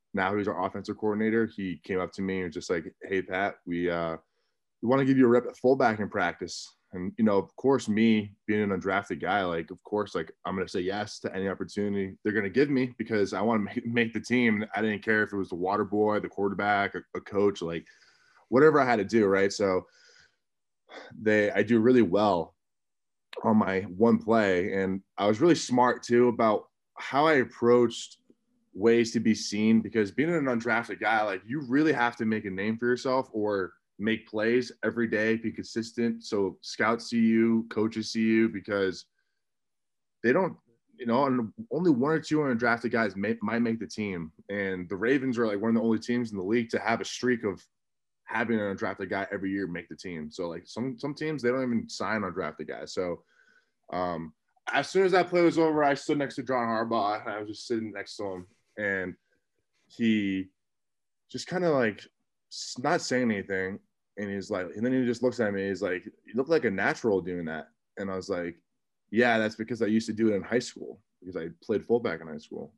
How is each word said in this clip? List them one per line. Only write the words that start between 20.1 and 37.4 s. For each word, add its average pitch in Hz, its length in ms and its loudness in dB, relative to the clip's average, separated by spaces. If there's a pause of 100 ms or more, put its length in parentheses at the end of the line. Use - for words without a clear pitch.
they, 107 320 2
I 98 120 0
do 113 160 4
really 123 220 6
well 92 540 2 (880)
on 110 140 4
my 95 240 2
one 107 360 4
play. 104 560 2
And 95 280 -2 (160)
I 101 100 2
was 107 140 2
really 160 140 6
smart 123 480 2
too 120 260 4
about 110 360 2 (320)
how 143 300 2
I 156 80 4
approached 120 800 2 (560)
ways 117 380 4
to 120 80 0
be 110 160 4
seen, 110 460 2
because 104 300 0
being 156 220 0
an 156 120 0
undrafted 113 540 -2
guy, 107 240 2
like, 98 220 -2
you 135 220 -4
really 147 260 4
have 120 240 2
to 117 80 -2
make 107 200 0
a 101 40 -4
name 101 280 -2
for 120 80 -4
yourself 127 460 0
or 104 420 -2 (260)
make 110 280 -2
plays 117 440 0 (120)
every 117 240 0
day, 110 280 2
be 113 160 -6
consistent. 113 720 -4
So 98 380 -2
scouts 113 480 -2
see 117 100 0
you, 113 500 4